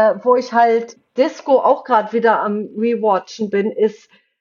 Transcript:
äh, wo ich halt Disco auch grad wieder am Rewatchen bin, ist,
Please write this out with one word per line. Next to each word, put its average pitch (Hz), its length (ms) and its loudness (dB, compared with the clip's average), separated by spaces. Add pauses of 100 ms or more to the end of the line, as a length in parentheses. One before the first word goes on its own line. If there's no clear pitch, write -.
(120)
äh, 196 120 -8
wo 247 120 4
ich 254 160 -4
halt 233 460 0 (180)
Disco 269 420 0
auch - 260 0
grad 214 280 0
wieder 220 280 2
am 208 360 -4
Rewatchen 214 720 -2
bin, 202 240 -2
ist, - 360 -4 (320)